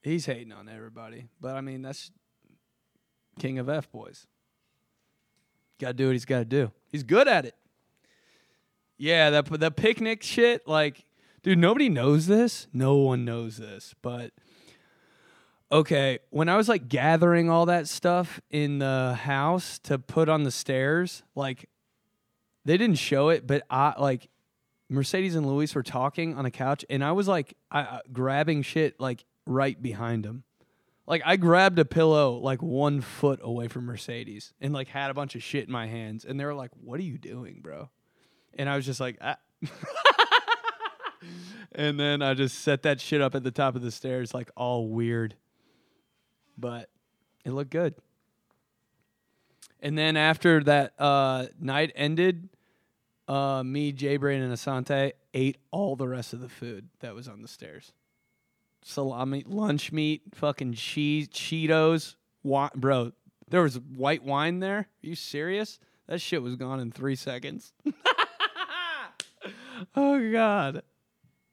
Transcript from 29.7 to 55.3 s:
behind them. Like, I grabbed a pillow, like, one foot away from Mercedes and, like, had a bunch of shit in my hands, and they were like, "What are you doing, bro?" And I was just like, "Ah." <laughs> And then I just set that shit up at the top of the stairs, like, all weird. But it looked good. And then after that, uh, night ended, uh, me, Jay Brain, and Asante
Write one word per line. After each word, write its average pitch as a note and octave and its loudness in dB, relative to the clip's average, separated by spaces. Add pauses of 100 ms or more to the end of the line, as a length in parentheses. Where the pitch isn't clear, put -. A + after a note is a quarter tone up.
behind A#2 -4
them. A#2 -10 (640)
Like, E3 0
I E3+ 4
grabbed F3+ 6
a D#3 6
pillow, D3+ 4
like, C3 -2
one C#3+ 0
foot C#3 0
away A#2+ -4
from B2 -8
Mercedes A#2 -12
and, C#3 -4
like, C3+ -6
had C#3 -4
a - -6
bunch C#3 -6
of A#2 -10
shit C#3 -4
in - -8
my A#2 -4
hands, A2 -10
and C3+ -8
they C#3 -6
were D3 -6
like, C3 -14 (100)
"What B2 -10
are F#3+ -6
you D3 -8
doing, G2 -16
bro?" D#2+ -16 (680)
And C#3 -6
I C#3+ -2
was C3+ -4
just C3 -8
like, B2+ -8
"Ah." - -6 (240)
<laughs> D#3 -8 (2000)
And D3 -2
then C#3+ 0
I C3+ 2
just C3+ 0
set C#3+ 2
that C#3+ 2
shit D3 0
up C3+ 2
at C3 -2
the B2+ -2
top C3 0
of B2+ -4
the A#2+ -6
stairs, B2+ -6
like, B2 -8
all A#2+ -2
weird. A#2 -2 (1200)
But A#2+ -10 (540)
it - -8
looked C3+ -6
good. E3 -2 (1900)
And D3+ -4
then D#3 0
after D#3 4
that, C#3+ 4
uh, C3+ 2 (120)
night D3 -2
ended, E3+ 0 (800)
uh, C#3 -2
me, C#3+ -4
Jay C#3 -2
Brain, C#3 0
and B2 -2
Asante C3+ -2 (220)